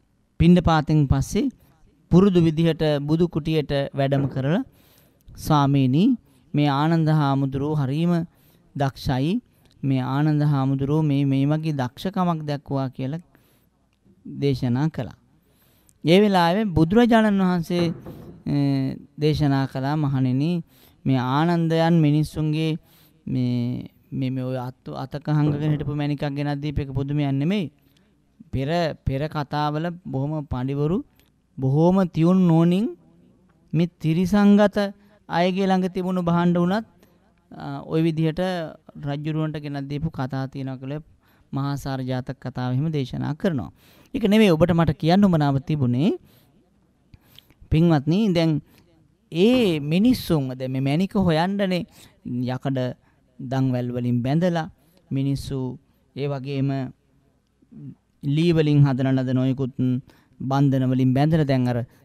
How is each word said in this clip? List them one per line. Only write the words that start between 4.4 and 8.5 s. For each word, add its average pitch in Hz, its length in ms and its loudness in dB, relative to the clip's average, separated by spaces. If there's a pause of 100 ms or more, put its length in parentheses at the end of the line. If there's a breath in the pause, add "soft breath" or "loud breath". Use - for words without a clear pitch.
"ස්වාමීනි, 139 760 2 (500 soft breath)
මේ 147 140 2
ආනන්ද 156 400 2
හාමුදුරුවෝ 139 680 0
හරීම 147 360 0 (640 soft breath)